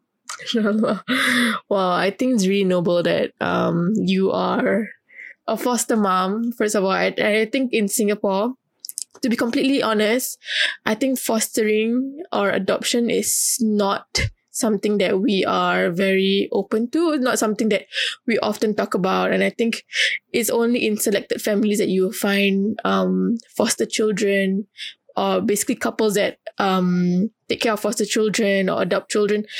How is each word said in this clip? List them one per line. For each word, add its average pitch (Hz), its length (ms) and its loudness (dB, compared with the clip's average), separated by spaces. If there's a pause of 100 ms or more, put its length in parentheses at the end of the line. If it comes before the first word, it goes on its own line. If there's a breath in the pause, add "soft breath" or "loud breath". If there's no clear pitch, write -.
(540)
<laughs> 214 480 0 (680 loud breath)
Wow, 190 280 2
I 185 140 0
think 254 240 0
it's 190 120 2
really 196 160 2
noble 175 400 2
that, 170 280 0 (100)
um, 180 560 0
you 190 340 0
are 190 580 -2 (580 loud breath)
a 220 100 -2
foster 240 400 -2
mom. 202 540 0
First 214 240 -2
of 202 80 2
all, 190 80 2
I, 190 260 0
I 214 340 2
think 269 220 -2
in 214 140 2
Singapore, 208 680 0 (680)
to 254 80 0
be 233 60 2
completely 269 460 0
honest, 214 560 0 (480 loud breath)
I 214 100 0
think 262 240 0
fostering 226 1000 0 (100)
or 202 200 2
adoption 208 580 0
is - 500 0
not 208 460 0 (460)
something 208 460 0
that 190 240 2
we 196 240 2
are 185 460 0
very 190 600 2
open 220 400 -2
to, 311 260 0
not 247 220 0
something 220 300 0
that 196 160 0 (400 loud breath)
we 233 140 0
often 214 360 0
talk 202 180 -2
about. 185 380 0
And 190 120 2
I 196 60 2
think 226 340 -2 (500 loud breath)
it's 233 160 0
only 233 360 2
in 214 120 0
selected - 440 -2
families 208 380 0
that 185 100 0
you 185 140 2
will 196 100 -2
find, 196 720 0
um, 185 520 0 (180)
foster 220 300 0
children 196 800 0 (500 loud breath)
or 190 260 0
basically 208 340 0
couples 220 400 0
that, 202 220 0 (200)
um, 180 720 2 (200)
take - 120 -2
care 226 120 2
of 208 60 -2
foster 208 260 -2
children 202 640 2
or - 120 0
adopt 190 280 -2
children. 208 360 0 (140 loud breath)